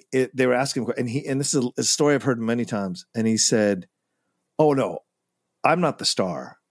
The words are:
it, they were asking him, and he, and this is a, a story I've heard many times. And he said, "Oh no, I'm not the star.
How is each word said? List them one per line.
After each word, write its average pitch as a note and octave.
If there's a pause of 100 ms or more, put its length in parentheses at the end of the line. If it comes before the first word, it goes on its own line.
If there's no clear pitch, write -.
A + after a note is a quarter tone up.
(120)
it, C3
they B2+
were B2+
asking C3
him, A#2+
and B2
he, C3
and C3+
this C#3+
is C3+
a, B2 (120)
a -
story D3
I've C3+
heard B2
many A2+
times. G2 (100)
And A2+
he A2
said, G#2 (720)
"Oh D3+
no, A#2 (640)
I'm E3+
not D3+
the G#2+
star. D#2+ (140)